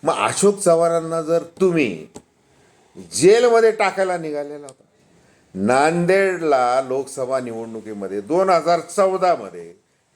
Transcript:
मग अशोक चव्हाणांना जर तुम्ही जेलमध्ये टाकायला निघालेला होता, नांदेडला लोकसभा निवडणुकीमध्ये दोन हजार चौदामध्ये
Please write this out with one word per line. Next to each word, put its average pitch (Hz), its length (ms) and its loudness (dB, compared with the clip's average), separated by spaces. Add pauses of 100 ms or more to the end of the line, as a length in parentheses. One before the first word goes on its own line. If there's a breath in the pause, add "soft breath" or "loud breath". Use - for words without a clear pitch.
मग 151 140 0
अशोक 196 420 0
चव्हाणांना 165 600 2
जर 160 220 0 (180)
तुम्ही 139 460 0 (1040 soft breath)
जेलमध्ये 226 580 6
टाकायला 190 460 -2
निघालेला 147 480 -8
होता, 135 180 -20 (720 soft breath)
नांदेडला 151 1300 2
लोकसभा 131 580 -6
निवडणुकीमध्ये 110 800 -10
दोन 170 280 0
हजार 170 300 2
चौदामध्ये 160 960 -2 (420)